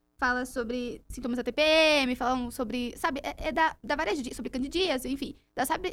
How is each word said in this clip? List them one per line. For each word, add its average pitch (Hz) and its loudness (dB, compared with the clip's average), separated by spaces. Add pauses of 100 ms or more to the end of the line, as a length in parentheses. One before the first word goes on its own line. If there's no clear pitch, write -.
(180)
fala 247 2
sobre 240 -4
sintomas 247 -4
da 240 -4
T 240 -2
P 285 2
M, 302 6
fala 247 0
um 240 -2
sobre, 240 -4
sabe, 294 -2
é, - -4
é - -4
dá, 320 2
dá 247 -2
várias 320 -2
di-, 247 -6
sobre 247 -8
candidíase, 269 0
enfim. - -4 (200)
Dá, 262 0
sabe, - -2